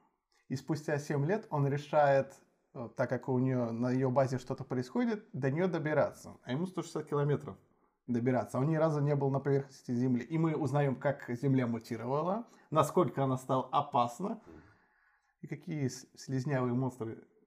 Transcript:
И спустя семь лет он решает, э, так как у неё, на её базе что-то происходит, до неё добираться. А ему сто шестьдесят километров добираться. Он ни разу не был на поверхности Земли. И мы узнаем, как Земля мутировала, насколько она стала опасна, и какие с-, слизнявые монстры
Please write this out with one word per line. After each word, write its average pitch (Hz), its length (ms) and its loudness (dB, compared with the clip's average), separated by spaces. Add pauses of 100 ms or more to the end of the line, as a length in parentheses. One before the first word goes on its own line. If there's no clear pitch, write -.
(480)
И 131 80 -4
спустя 147 420 -2
семь 143 280 0
лет 214 240 -2
он 143 180 0
решает, 139 680 4 (400)
э, 120 220 -10
так 123 140 -2
как - 180 -4
у 131 100 2
неё, 123 340 2
на 120 200 -2
её 131 180 2
базе 131 280 2
что-то 127 260 -8
происходит, 214 680 -2
до 135 180 0
неё 170 160 2
добираться. 151 760 0
А 123 100 -8
ему 170 140 -2
сто 180 140 -6
шестьдесят 151 280 -8
километров 143 480 0 (500)
добираться. 120 520 0
Он 135 100 2
ни 160 80 0
разу 156 240 2
не 147 140 2
был 139 140 0
на 135 120 0
поверхности 139 500 -2
Земли. 123 320 2
И 160 140 -4
мы 160 180 2
узнаем, 139 400 0
как - 340 -2
Земля 131 380 2
мутировала, 127 800 -2 (260)
насколько 151 520 2
она 131 140 0
стала 131 340 -2
опасна, 147 680 0 (1040)
и 156 60 -12
какие 151 420 -4
с-, - 260 -8
слизнявые 131 580 -2
монстры 120 440 -2 (300)